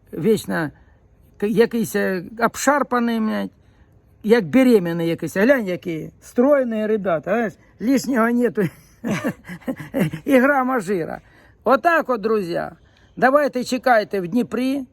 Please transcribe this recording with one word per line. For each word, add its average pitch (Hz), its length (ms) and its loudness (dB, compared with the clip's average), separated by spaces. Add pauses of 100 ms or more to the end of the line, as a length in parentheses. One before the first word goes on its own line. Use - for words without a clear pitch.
(140)
вічно 180 560 -2 (680)
к-, 202 100 -4
якийсь, 226 480 0
е, 190 280 -2 (160)
обшарпаний, 233 800 0
м'ять, 214 320 -4 (720)
як 214 260 4
беременний 175 580 4
якийсь. 165 300 -4
Глянь, 226 300 2
які 165 440 -8 (100)
стройні 247 640 2
ребята, 185 440 -2
знаєш, 220 220 -2 (260)
лишнього 226 520 0
нету. 233 300 0 (420)
<laughs> 180 1200 -6
І 269 140 4
грама 262 400 2
жира. 185 420 -6 (420)
Отак 294 460 2
от, 233 120 -2
друзі. 185 400 -2 (560)
Давайте 254 460 2
чекайте 220 580 0
в 175 60 -6
Дніпрі 254 540 -2 (120)